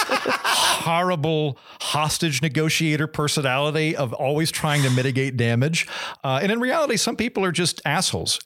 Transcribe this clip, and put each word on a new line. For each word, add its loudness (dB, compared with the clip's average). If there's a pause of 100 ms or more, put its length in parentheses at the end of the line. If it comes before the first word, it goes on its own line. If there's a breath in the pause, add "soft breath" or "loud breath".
horrible 0 (240 loud breath)
hostage 0
negotiator 2
personality 0
of -2
always 0
trying 2
to 4
mitigate 0
damage. 2 (360 loud breath)
Uh, 0
and 2
in 0
reality, 0
some 0
people -2
are 2
just -2
assholes, 0